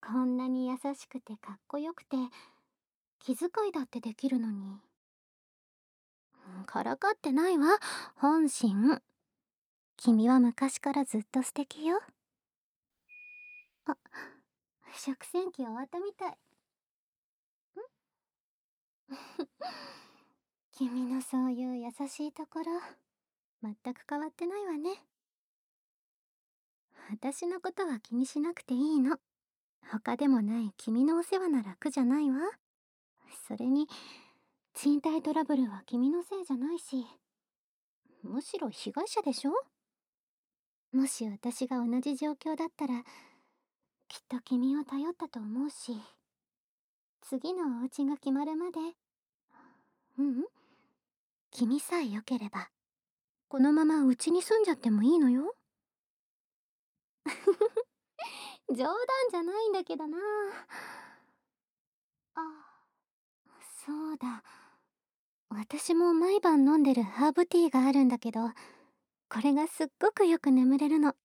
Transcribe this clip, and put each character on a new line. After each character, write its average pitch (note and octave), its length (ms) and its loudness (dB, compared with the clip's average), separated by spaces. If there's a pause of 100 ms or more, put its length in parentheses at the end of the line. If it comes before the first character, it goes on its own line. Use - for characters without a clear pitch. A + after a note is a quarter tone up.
こ B3+ 240 -2
ん B3 100 0
な B3+ 140 -2
に B3+ 180 0
優 B3+ 100 -4 (180)
し - 120 -20
く B3+ 140 -12
て G#3+ 160 -16
か - 160 -16
っ G3 120 -20
こ - 120 -8
よ D#4 160 -6
く - 100 -18
て、 - 140 -4 (1000)
気 B3+ 180 -6
遣 F4 120 -4 (200)
い - 20 -12
だ D#4 120 -4
っ B3+ 40 -10
て A#3+ 140 -12
で A3+ 120 -8
き - 140 -6
る C4 120 0
の A3+ 120 -4
に。 G3 300 -10 (1800)
か - 180 -6
ら A#3+ 140 -4
か G4+ 140 0
っ G#4+ 40 0
て - 160 -4
な D#4 180 4
い F4+ 80 4
わ、 E4 220 6 (360)
本 D4+ 340 4
心。 A3+ 520 2 (960)
君 A3+ 320 4
は B3+ 140 8
昔 B3 380 0
か C#4 120 -4
ら C#4 140 0
ず A3 140 -4
っ G#3 120 -8
と C4 100 0
素 - 120 -6
敵 D4+ 320 -8
よ。 F4 160 0 (1800)
あ、 D4+ 120 -6 (960)
食 - 320 -8
洗 F4+ 280 -6
機 C4 100 -8
終 A3+ 100 -8
わ A#3+ 100 -8
っ C4+ 40 -12
た F4 120 -10
み G4+ 140 -8
た F#4+ 140 -10
い。 - 40 -8
ん？ - 60 -20 (2750)
<laughs> - 400 -12 (1200)
君 B3+ 340 -4
の C4 160 -4
そ B3+ 240 -2
う B3+ 60 0
い B3 140 -6
う B3+ 120 -6
優 A#3+ 140 -10 (180)
し D4+ 180 -8
い D4 60 -10
と D#4 120 -12
こ - 140 -10
ろ、 D#4+ 60 -6 (1000)
全 G#3+ 120 -10 (180)
く - 140 -18
変 D4 120 -6
わ D4+ 80 -8
っ D#4 40 -12
て - 160 -8
な G4 120 -6
い G#4 60 -6
わ F4+ 80 -6
ね。 D#4+ 280 -6 (2000)
私 C4 380 -6
の F4+ 140 -6
こ F#4 100 -6
と F#4+ 160 -6
は B3 140 -6
気 - 140 -10
に B3 100 0
し D4 160 -6
な E4+ 120 -2
く - 80 -14
て - 120 -6
い B3 40 -2 (200)
い - 20 4
の。 C4 180 2 (640)
他 A#3 360 -4
で C#4+ 100 2
も B3+ 140 6
な G#3+ 180 -2
い G#3+ 160 -4
君 A3+ 300 0
の D#4+ 120 4
お E4+ 60 0
世 F#4+ 160 -2
話 F#4 80 -2
な C4+ 160 2
ら G3 140 -10
苦 - 120 -4
じ C#4 120 -2
ゃ B3+ 40 4
な C4 140 4
い D4+ 100 2
わ。 D4 220 -2 (960)
そ G#3+ 80 -8
れ A#3 120 -4
に、 C#4+ 200 2 (840)
賃 D4 260 2
貸 D#4+ 220 0
ト D4+ 100 -2
ラ D#4 140 0
ブ D4+ 100 0
ル B3+ 140 2
は G3 160 -14
君 B3 240 0
の F4 120 0
せ G4 200 -8
い - 20 -8
じ D#4 100 -4
ゃ B3+ 40 -2
な C#4+ 160 -4
い E4+ 60 -4
し、 B3+ 280 -6 (1160)
む G#3+ 180 -6
し - 180 -10
ろ C#4+ 100 -6
被 - 220 -12
害 F4+ 160 -6
者 G#4+ 140 -4
で D4 100 -2
し - 160 -4
ょ？ D4 60 -2 (1400)
も C4+ 160 2
し - 220 -6
私 A#3+ 380 -6
が B3+ 100 -4
同 A#3+ 240 -2
じ C#4 160 -4
状 D4+ 160 -4
況 D#4 240 -6
だ E4 80 -4
っ E4 100 -6
た D4 120 -6
ら、 B3 180 -6 (1040)
き - 100 -18
っ - 80 -20
と B3 140 -6
君 B3+ 360 0
を D4 60 -4
頼 C#4 260 -6
っ F4 40 -6
た E4 160 -10
と A#3+ 100 -12
思 A3 280 -6
う - 20 -4
し、 A#3+ 300 -12 (1200)
次 C#4+ 320 -6
の C#4+ 280 -2
お B3 40 -4
家 C#4 180 -4
が C#4 140 -2
決 - 140 -4
ま C4+ 120 0
る D#4 140 -4
ま F4 120 -4
で、 E4+ 100 -8 (1400)
う C4+ 40 2
う - 0 - (180)
ん、 F4 40 -4 (1080)
君 A#3+ 280 0
さ F4 200 -4
え C#4 100 -2
良 G#3 120 -6
け B3+ 160 -4
れ G#3+ 120 -6
ば、 F#3+ 200 -10 (760)
こ C4+ 120 -6
の C#4 120 8
ま D#4 140 6
ま D#4 180 4
う B3+ 120 6
ち - 160 0
に F4+ 100 4
住 A4 180 4
ん G#4+ 60 6
じ F#4 60 2
ゃ - 20 4
っ - 40 -2
て A#3 140 0
も G#3 120 4
い C#4+ 120 6
い F4 40 6
の C#4 100 6
よ。 C#4 260 2 (1700)
<laughs> G#4+ 640 0 (840)
冗 B3+ 160 0
談 E4 100 0 (360)
じ F#4 60 -2
ゃ E4+ 60 -2
な F#4+ 180 -4
い A4 80 0
ん G4+ 40 0
だ F#4 100 -2
け E4 140 -8
ど D4+ 100 -8
な。 D4+ 100 -6 (2250)
あ、 D#4+ 60 -6 (1400)
そ D4+ 260 -6
う D4+ 60 -8
だ。 A#3+ 260 -8 (1080)
私 A3 460 -4
も F4 180 6
毎 F4+ 260 4
晩 D#4 260 6
飲 D4 120 6
ん D4+ 60 6
で C4+ 100 6
る A#3+ 100 2
ハ A#3+ 260 2
ー - 40 -2
ブ F4 120 4
テ F4 140 4
ィ E4+ 80 6
ー - 20 4
が C4 160 4
あ C4+ 60 4
る C#4 120 6
ん C4 40 8
だ A#3+ 120 4
け A#3 120 -6
ど、 A3+ 200 -2 (800)
こ A3+ 120 -4
れ C#4+ 120 6
が D4 140 4
す - 180 -2
っ - 20 -4 (120)
ご G#4+ 120 4
く G4+ 140 2
よ E4 140 4
く C#4+ 120 4
眠 C4 260 6
れ D4 120 2
る D#4 100 4
の。 D4 260 4